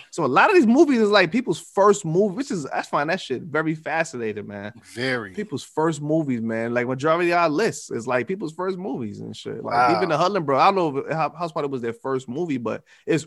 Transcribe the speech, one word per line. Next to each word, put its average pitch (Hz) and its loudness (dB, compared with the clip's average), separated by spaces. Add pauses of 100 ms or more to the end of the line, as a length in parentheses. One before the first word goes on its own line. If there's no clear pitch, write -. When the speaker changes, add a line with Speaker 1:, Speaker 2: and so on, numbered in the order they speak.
(100)
Speaker 1:
So 170 -2
a - 2
lot 175 6
of 415 4
these 320 6
movies 269 6
is, 208 4
like, 185 4
people's 226 -2
first 202 2
movie, 175 0
which 277 -6
is, 165 -6
I - -4
find 156 -2
that 180 -2
shit 113 -6
very 160 -2
fascinating, 131 -4
man. 104 -10 (220)
Speaker 2:
Very. 120 -4
Speaker 1:
People's 202 -8
first 156 -2
movies, 147 0
man. 113 -2
Like, 120 0
majority 160 2
of 175 2
our 170 4
lists 180 -2
is, 117 -6
like, 123 0
people's 190 -6
first 180 -6
movies 151 -8
and 110 -12
shit. 113 -10
Like, 110 -4 (160)
Speaker 2:
Wow. - 2
Speaker 1:
even 185 0
the 156 2
Hudlin 180 0
Bro, 139 2
I 180 6
don't 196 2
know 156 0
if 143 -4
Hou-, 151 -4
House 170 -6
Party 147 -4
was 131 -6
their 117 -4
first 131 -6
movie, 143 -4
but 110 -6 (200)
it's 160 0